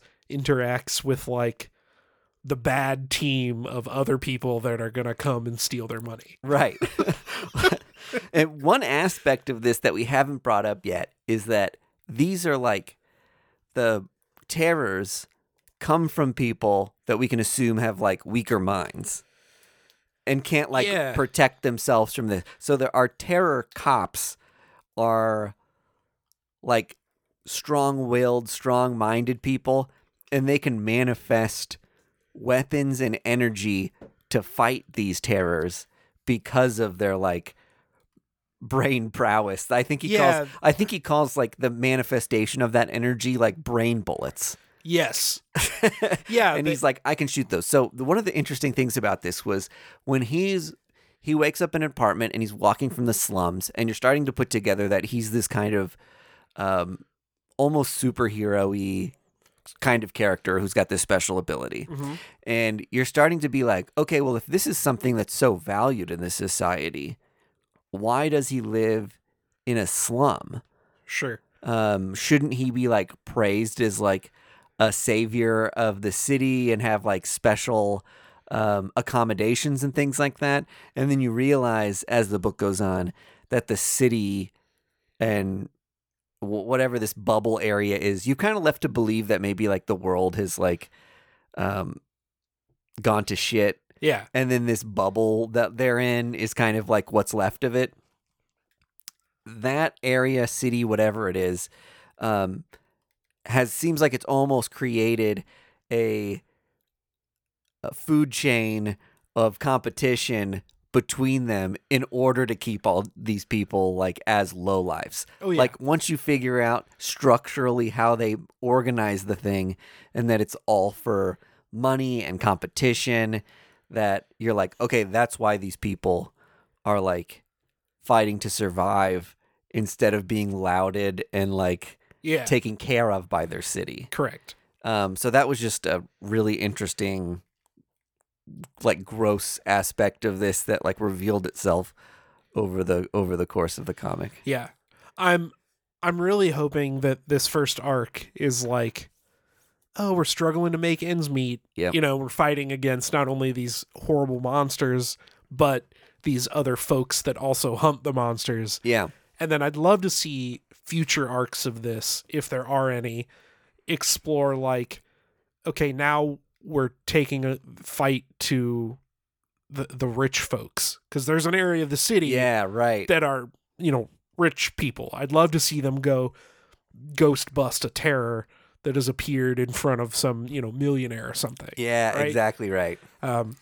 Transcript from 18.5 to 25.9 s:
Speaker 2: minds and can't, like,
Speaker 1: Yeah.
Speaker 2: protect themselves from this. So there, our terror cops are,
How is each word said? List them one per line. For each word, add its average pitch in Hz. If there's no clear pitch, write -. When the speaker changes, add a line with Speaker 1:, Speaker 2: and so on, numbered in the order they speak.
Speaker 2:
minds -
and 135
can't, 147
like, 131
Speaker 1:
Yeah. 156
Speaker 2:
protect 135
themselves 117
from 113
this. 95
So 143
there, 131
our 127
terror 175
cops -
are, 110